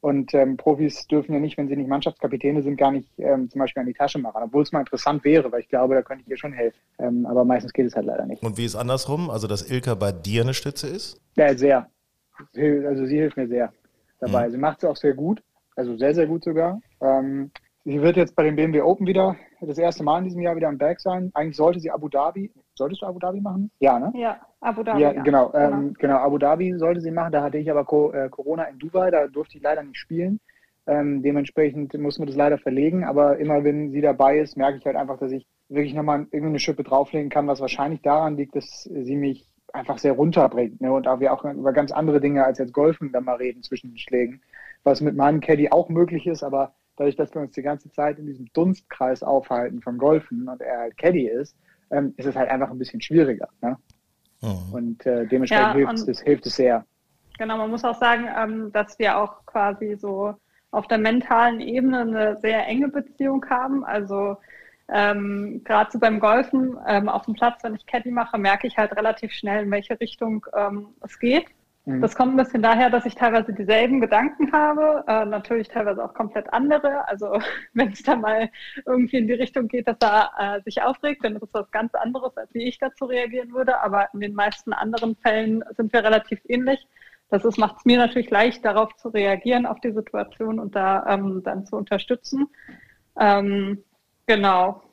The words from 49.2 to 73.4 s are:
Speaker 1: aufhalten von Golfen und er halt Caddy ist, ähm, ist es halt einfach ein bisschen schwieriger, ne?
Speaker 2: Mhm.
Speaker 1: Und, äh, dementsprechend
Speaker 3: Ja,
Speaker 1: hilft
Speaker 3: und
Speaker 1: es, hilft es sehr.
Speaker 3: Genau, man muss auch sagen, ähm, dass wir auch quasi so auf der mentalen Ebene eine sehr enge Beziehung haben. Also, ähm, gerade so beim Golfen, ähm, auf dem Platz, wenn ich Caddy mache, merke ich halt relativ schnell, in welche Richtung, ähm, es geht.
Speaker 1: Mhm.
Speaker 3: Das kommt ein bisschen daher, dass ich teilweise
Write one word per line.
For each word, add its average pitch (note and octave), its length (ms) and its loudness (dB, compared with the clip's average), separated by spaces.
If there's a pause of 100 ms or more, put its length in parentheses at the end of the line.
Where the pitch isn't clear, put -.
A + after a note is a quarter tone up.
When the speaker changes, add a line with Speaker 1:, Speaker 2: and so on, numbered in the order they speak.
Speaker 1:
aufhalten B2 580 -2
von B2 160 -8
Golfen C#3 500 0
und B2+ 120 -12
er B2 180 -6
halt A#2 200 -8
Caddy D#3+ 280 2
ist, A#2+ 300 -6 (340)
ähm, C#3+ 260 -2
ist B2+ 100 -6
es C3 100 -4
halt C3 120 0
einfach C3 220 -2
ein B2+ 80 -12
bisschen B2 220 -8
schwieriger, D3 480 2 (120)
ne? B2 160 -4 (640)
Speaker 2:
Mhm. F#2+ 320 -6
Speaker 1:
Und, A#2 320 -8
äh, A#2+ 220 0
dementsprechend B2+ 400 2
Speaker 3:
Ja, - 60 2
Speaker 1:
hilft C3+ 180 2 (120)
Speaker 3:
und G#2+ 60 -4
Speaker 1:
es, B2 120 -4
hilft - 260 0
es B2+ 80 -6
sehr. A#2+ 320 2 (520)
Speaker 3:
Genau, A3 200 -4
man A3 120 -4
muss A3+ 140 -6
auch A#3 140 -2
sagen, A#3 300 2 (100)
ähm, A3 340 -4
dass G#3 280 -2
wir G#3 180 2
auch G#3 280 -4
quasi G#3 540 -2
so G3+ 320 -6 (380)
auf G#3 180 -4
der A3+ 100 2
mentalen A#3 600 2
Ebene B3+ 400 0
eine G#3+ 400 0
sehr A3 260 0
enge C4+ 220 0
Beziehung C4+ 600 -4
haben. C4 360 -2
Also, G3+ 520 -4 (560)
ähm, G3+ 720 -2
gerade G#3+ 280 2
so A#3+ 60 -6
beim A3 220 4
Golfen, B3+ 560 2 (100)
ähm, G#3 220 2
auf - 160 -4
dem A3 100 -4
Platz, A#3+ 280 0
wenn A3 120 -8
ich - 120 -16
Caddy B3 240 -4
mache, A3+ 280 -4
merke G3 280 0
ich - 100 -4
halt G#3 200 0
relativ G#3+ 360 -2
schnell, G#3 320 -4
in G3+ 60 -4
welche G3+ 300 -4
Richtung, A3 440 -6 (120)
ähm, G#3 320 -4 (140)
es - 160 -18
geht. C4 280 2 (400)
Speaker 1:
Mhm. C4 160 -2
Speaker 3:
Das A3+ 120 0
kommt C4 200 2
ein - 20 4
bisschen B3+ 260 2
daher, A3+ 280 6
dass A#3+ 160 0
ich A3+ 80 -6
teilweise A3+ 400 2